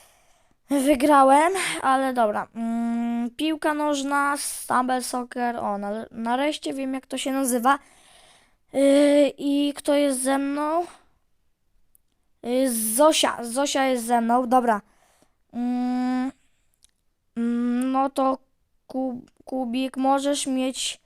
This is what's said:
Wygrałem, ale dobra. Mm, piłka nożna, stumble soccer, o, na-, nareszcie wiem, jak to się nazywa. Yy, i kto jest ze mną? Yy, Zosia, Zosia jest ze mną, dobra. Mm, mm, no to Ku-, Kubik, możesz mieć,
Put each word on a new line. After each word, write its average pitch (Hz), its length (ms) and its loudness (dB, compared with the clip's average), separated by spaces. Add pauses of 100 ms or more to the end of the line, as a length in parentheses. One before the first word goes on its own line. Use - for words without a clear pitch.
(680)
Wygrałem, 285 840 6 (280)
ale 262 320 0
dobra. 214 420 0
Mm, 233 720 -4
piłka 302 440 -2
nożna, 285 640 -2
stumble 254 640 -2
soccer, 247 560 -6
o, 208 200 -4
na-, 202 340 -6
nareszcie 277 640 -4
wiem, 269 200 -6
jak 262 140 -10
to 269 100 -8
się 262 140 -4
nazywa. 262 480 0 (960)
Yy, 285 540 6 (100)
i 285 380 0
kto - 200 0
jest 277 260 2
ze 269 160 0
mną? 294 480 -2 (1600)
Yy, 254 280 0
Zosia, 233 680 2
Zosia 269 440 -2
jest 247 200 -2
ze 233 160 2
mną, 240 280 2
dobra. 240 320 2 (720)
Mm, 247 800 -2 (1080)
mm, 240 540 -2
no 269 180 2
to 269 280 0 (500)
Ku-, 262 340 -6 (240)
Kubik, 262 520 -4
możesz 277 500 0
mieć, 262 580 -4